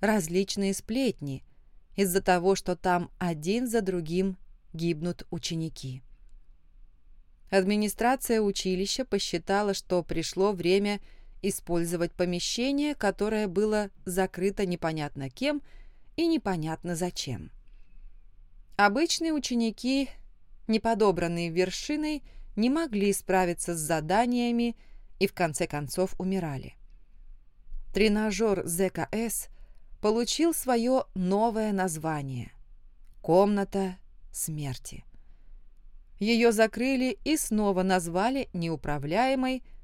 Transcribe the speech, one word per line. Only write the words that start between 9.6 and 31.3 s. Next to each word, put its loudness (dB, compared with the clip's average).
что 0
пришло 0
время 2
использовать 0
помещение, 0
которое 0
было 0
закрыто 0
непонятно -4
кем -2
и 2
непонятно 0
зачем. -6
Обычные 2
ученики, 0
не 4
подобранные 2
Вершиной, -2
не 2
могли 2
справиться 0
с -4
заданиями 2
и 4
в 0
конце 0
концов -2
умирали. -4
Тренажер 2
З 0
К -4
С -4
получил 2
свое 2
новое 2